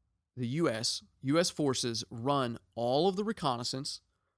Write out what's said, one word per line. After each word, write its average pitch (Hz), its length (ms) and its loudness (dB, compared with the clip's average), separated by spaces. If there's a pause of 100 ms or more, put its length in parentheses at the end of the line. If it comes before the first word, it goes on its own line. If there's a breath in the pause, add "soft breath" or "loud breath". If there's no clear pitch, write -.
(380)
the 123 100 -4
U 147 220 2
S, 113 320 -2 (220)
U 143 160 4
S 175 100 2
forces 123 600 0
run 127 480 0 (160)
all 127 320 2
of 190 80 2
the 208 80 -2
reconnaissance, 135 800 -2 (360)